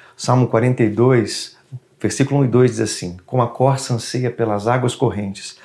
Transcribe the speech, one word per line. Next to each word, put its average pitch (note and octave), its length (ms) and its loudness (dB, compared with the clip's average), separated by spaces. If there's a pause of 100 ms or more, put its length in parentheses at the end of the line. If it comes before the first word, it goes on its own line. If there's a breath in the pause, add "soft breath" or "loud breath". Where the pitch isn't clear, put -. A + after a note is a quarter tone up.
(140 soft breath)
Salmo B2 340 0
quarenta B2 340 2
e A2 80 4
dois, A#2 640 2 (420 soft breath)
versículo C#3 420 0
um C#3 40 4
e - 20 2
dois A#2+ 260 4
diz A2 80 -6
assim: F2+ 440 -6
"Como B2+ 180 -2
a A#2+ 60 0
corça C3 460 0
anseia B2 360 -4
pelas G#2+ 380 -2
águas B2 260 0
correntes, G2+ 720 -4